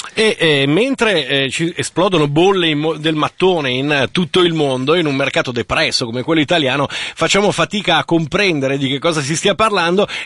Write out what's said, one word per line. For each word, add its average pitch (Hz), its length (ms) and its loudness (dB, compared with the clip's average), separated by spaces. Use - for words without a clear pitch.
E, 220 260 0
eh, 147 280 2
mentre, 196 600 0
eh, 139 240 0
ci 165 240 -4
esplodono 165 540 0
bolle 175 400 2
immo-, 156 280 -2
del 156 180 -2
mattone 151 560 0
in, 135 200 -2
eh, 139 200 0
tutto 185 300 0
il 175 120 2
mondo, 139 420 0
in 175 120 2
un 139 80 0
mercato 139 360 -2
depresso 127 540 -2
come 120 180 -6
quello 160 200 0
italiano, 139 480 0
facciamo 196 600 0
fatica 170 460 0
a 139 80 0
comprendere 160 720 0
di 139 120 -2
che 135 100 -2
cosa 156 240 0
si 139 120 -2
stia 196 200 0
parlando 196 520 2